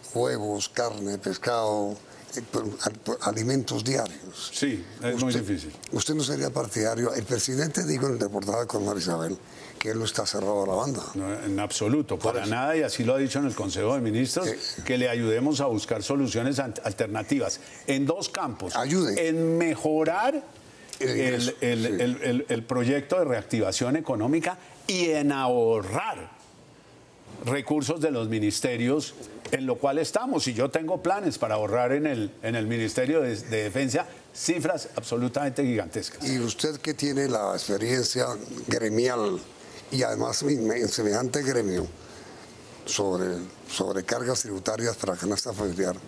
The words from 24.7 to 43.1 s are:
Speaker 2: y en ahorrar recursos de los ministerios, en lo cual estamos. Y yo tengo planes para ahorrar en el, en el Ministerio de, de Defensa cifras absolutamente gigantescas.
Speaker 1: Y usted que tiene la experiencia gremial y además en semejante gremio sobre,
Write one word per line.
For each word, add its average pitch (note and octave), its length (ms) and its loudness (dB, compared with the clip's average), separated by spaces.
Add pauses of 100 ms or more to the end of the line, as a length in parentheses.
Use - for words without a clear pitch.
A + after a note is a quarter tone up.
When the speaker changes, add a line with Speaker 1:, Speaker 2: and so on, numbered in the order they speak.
Speaker 2:
y F3+ 240 2
en D3 220 4
ahorrar B2 1000 2 (1120)
recursos C#3+ 560 0
de D3+ 120 2
los A2+ 160 0
ministerios, A#2+ 840 0 (360)
en C3+ 160 0
lo B2 120 2
cual C#3 200 2
estamos. G3+ 480 0
Y B2 80 0
yo B2+ 160 2
tengo D#3+ 320 0
planes F#3+ 360 2
para G#2+ 180 2
ahorrar A2 360 2
en D3 140 2
el, A2+ 260 0 (100)
en A2+ 120 0
el A2 140 0
Ministerio B2 520 2
de, B2 160 2
de G#2+ 280 -2
Defensa C3 420 0 (260)
cifras E3 600 0
absolutamente B2 720 0
gigantescas. G#2 600 -2
Speaker 1:
Y C3 140 0
usted B2 400 0
que D#3 160 -4
tiene C#3 340 2
la G#2+ 260 2
experiencia A#2 760 0 (400)
gremial A2+ 720 2 (500)
y C3 140 0
además A2+ 380 0
en A#2+ 460 2
semejante A#2+ 540 0
gremio G#2 440 2 (1000)
sobre, F#2 400 0 (420)